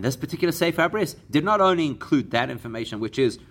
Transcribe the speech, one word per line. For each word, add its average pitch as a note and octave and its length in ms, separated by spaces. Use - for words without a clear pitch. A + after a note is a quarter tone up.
this C3 120
particular D#3+ 360
Sefer E3+ 360
Habris G#3 280
did D#3 140
not G#3 160
only F#3 240
include C#3 460
that A#2+ 180
information A2+ 500
which A2 200
is B2 200